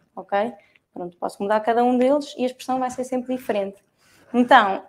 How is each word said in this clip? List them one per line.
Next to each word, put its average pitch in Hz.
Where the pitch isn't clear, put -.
ok? 202
Pronto, 180
posso -
mudar 208
cada 226
um 247
deles 285
e 240
a -
expressão 254
vai 254
ser 254
sempre 254
diferente. 202
Então, 233